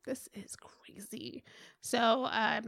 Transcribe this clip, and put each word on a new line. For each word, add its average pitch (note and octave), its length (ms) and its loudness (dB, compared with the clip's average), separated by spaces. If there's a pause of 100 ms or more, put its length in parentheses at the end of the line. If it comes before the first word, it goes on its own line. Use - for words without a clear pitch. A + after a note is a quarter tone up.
this - 280 -8
is - 220 -14
crazy. - 880 -14 (380)
So A#3+ 440 4
I A3 420 2